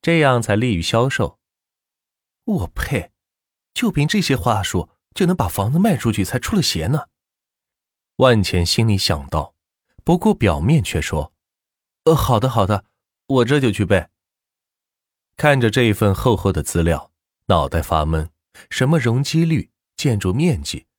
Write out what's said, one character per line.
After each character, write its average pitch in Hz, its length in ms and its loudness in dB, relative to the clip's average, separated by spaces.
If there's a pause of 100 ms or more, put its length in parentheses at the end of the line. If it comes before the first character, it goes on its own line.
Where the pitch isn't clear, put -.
这 165 180 2
样 127 220 2
才 104 140 0
利 113 180 0
于 85 80 -2
销 117 280 0
售。 - 280 -4 (1080)
”“我 160 220 -2
呸！ - 440 -6 (600)
就 226 180 -2
凭 143 160 0
这 208 140 0
些 135 160 0
话 104 260 -2
术 - 260 -4 (240)
就 190 120 0
能 180 100 2
把 101 140 -2
房 101 200 -2
子 147 80 0
卖 190 200 2
出 113 160 0
去， 101 100 0
才 127 160 -4
出 - 160 -4
了 180 60 2
邪 80 260 -2
呢。” 139 200 -2 (1080)
万 123 240 4
钱 87 240 0
心 113 220 0
里 101 100 2
想 73 300 -4
到， 76 260 -6 (520)
不 175 120 2
过 214 160 2
表 80 280 0
面 131 200 2
却 82 200 -4
说 - 320 -6 (720)
：“呃， 160 100 6
好 120 240 2
的， 127 100 0
好 113 160 0
的， 101 200 -2 (400)
我 127 180 2
这 143 160 2
就 131 100 2
去 104 160 -2
背。” 90 220 0 (1300)
看 143 240 2
着 117 100 4
这 123 140 2
一 113 80 4
份 101 240 2
厚 117 220 0
厚 98 160 -2
的 - 100 -4
资 - 180 -2
料， 82 300 -2 (360)
脑 78 200 2
袋 82 140 -2
发 78 240 -2
闷， 80 260 -4 (380)
什 - 180 -2
么 165 100 2
容 120 240 0
积 160 220 0
率、 160 280 -2 (260)
建 123 200 0
筑 92 140 -2
面 117 320 0
积 - 220 -12 (120)